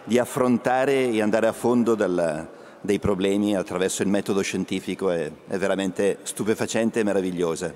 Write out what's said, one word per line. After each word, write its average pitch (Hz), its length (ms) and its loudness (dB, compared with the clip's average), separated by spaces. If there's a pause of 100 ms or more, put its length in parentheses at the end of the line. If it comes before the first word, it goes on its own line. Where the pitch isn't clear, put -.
di 113 160 2
affrontare 127 880 2
e 110 100 0
andare 110 280 2
a 104 40 2
fondo 117 440 2
del, 85 500 0 (400)
dei 98 120 2
problemi 101 560 0
attraverso 92 480 -2
il 98 60 2
metodo 98 320 2
scientifico. 92 720 -2
È, 80 200 -2 (160)
è 98 120 -6
veramente 95 640 0
stupefacente 113 800 -2
e 107 40 0
meravigliosa. 87 720 -2